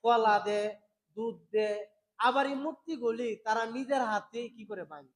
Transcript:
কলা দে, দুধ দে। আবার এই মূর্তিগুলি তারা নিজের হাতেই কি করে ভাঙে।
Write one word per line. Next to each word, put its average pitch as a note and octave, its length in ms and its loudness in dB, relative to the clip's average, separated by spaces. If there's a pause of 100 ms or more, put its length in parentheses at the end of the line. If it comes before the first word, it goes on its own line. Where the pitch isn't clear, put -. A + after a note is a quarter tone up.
কলা A3 360 6
দে, G#3 220 0 (560)
দুধ A3 200 -4 (140)
দে। G#3+ 180 2 (500)
আবার B3+ 260 4
এই C#4 180 -4
মূর্তিগুলি A#3+ 680 -4 (160)
তারা A3+ 200 0
নিজের B3+ 360 -2
হাতেই A3+ 480 -4
কি A3+ 160 -18
করে G3 260 -10
ভাঙে। C#3 240 -18